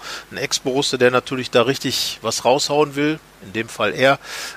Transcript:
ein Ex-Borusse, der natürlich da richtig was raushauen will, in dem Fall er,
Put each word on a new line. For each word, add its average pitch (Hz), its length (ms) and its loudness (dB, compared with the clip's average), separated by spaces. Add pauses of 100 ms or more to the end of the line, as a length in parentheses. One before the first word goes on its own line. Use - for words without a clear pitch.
(300)
ein 95 80 -10
Ex-Borusse, 139 580 -2
der 123 140 6
natürlich 127 400 -2
da 123 120 4
richtig - 600 -2
was 113 240 -2
raushauen 147 500 2
will, 151 240 0 (220)
in 95 100 -16
dem 113 160 -4
Fall 107 240 -2
er, 135 260 4 (380)